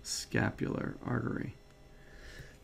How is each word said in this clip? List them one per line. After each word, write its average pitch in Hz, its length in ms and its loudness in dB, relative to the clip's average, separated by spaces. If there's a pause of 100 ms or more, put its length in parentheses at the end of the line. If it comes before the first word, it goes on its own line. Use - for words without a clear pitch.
scapular - 920 2 (100)
artery. - 500 2 (1080)